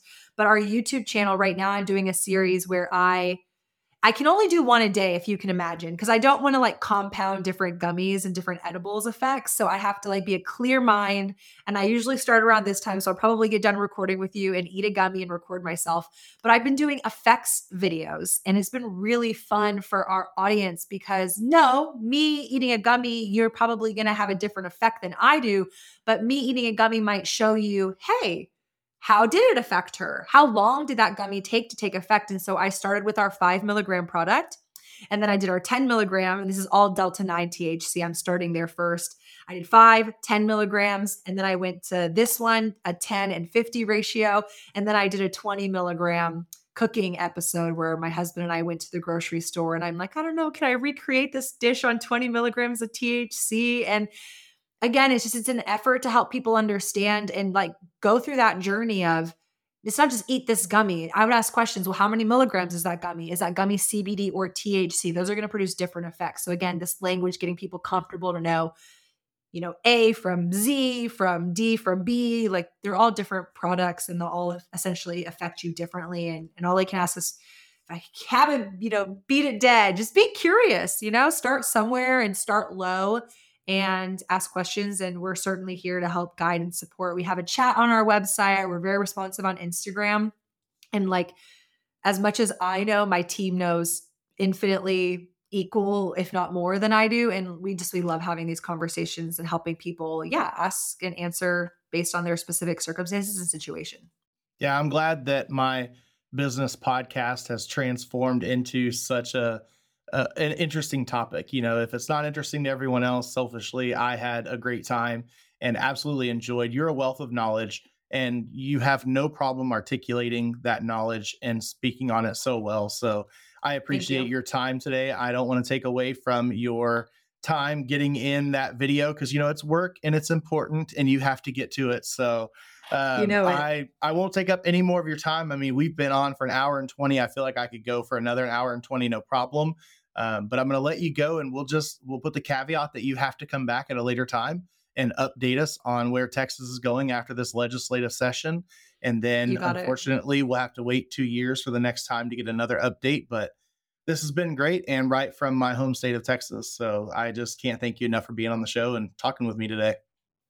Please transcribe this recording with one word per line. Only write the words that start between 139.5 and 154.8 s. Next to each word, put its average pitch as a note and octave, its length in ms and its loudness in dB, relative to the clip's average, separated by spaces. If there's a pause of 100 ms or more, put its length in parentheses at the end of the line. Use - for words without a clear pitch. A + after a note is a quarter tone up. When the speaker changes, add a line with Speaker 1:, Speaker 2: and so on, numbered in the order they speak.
Speaker 2:
Um, A2 320 -4
but B2+ 140 0
I'm C3 80 0
gonna C3+ 100 0
let D3+ 220 -2
you E3 120 0
go, D3+ 280 0
and C3 120 -6
we'll C#3 120 -6
just, D3 400 -4
we'll C3 160 -8
put D3+ 140 -6
the C#3 60 -4
caveat D3 540 -4
that A#2 100 -8
you C3+ 120 -2
have C3+ 220 -2
to D3+ 80 -14
come C3+ 200 -4
back A#2+ 240 -2
at B2+ 60 -4
a A#2+ 60 -2
later B2 220 -2
time C#3 440 -4 (280)
and B2+ 220 0
update C3 400 0
us D3 260 -2
on A#2+ 280 0
where B2 160 0
Texas C3 400 -6
is B2+ 100 -10
going B2+ 320 0
after A#2+ 240 -6
this A#2+ 200 -4
legislative A#2+ 580 -2
session. D#3 520 -4 (360)
And A#2 220 0
then, A#2+ 300 2
Speaker 1:
You - 60 0
got F3 180 -2
it. F3+ 40 -6
Speaker 2:
unfortunately, C#3 640 0
we'll B2+ 160 0
have B2 140 -4
to B2 100 -12
wait B2 300 -2
two C#3 100 -4
years B2 400 -2
for C3 80 -6
the A#2+ 80 0
next A#2+ 300 -2
time A#2+ 220 -4
to A#2+ 60 -8
get A2+ 120 -6
another A#2 340 -2
update. C#3+ 460 -2
But G#2+ 240 -6 (560)
this D#3 140 -2
has D3 100 -4
been E3 240 -2
great E3 320 0